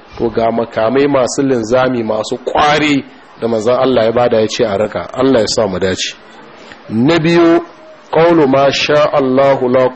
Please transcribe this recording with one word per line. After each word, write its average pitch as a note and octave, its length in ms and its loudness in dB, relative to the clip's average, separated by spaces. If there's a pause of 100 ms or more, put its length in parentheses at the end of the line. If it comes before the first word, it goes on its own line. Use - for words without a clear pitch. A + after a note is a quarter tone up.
(180)
to, A#2 100 -2
ga A2+ 240 -2
makamai A#2 560 0
masu C3+ 340 -2
linzami, B2+ 600 0
masu A2 400 -4
kwari D3+ 580 0 (380)
da A#2 80 -4
manzon A2+ 320 0
Allah B2+ 240 2
ya A2+ 80 0
bada, A#2 280 2
ya A2 60 0
ce A#2+ 180 -2
a G2+ 120 -2
raka. G2+ 380 -4
Allah B2+ 260 2
ya G#2+ 60 0
sa A2+ 200 -2
mu F#2 120 -4
dace. F#2 360 -4 (760)
Na C3 280 2
biyu, E3+ 420 2 (540)
qawlu E3 340 4
"ma C#3 220 2
sha D3 420 0
Allahu C3 560 2
la B2+ 280 2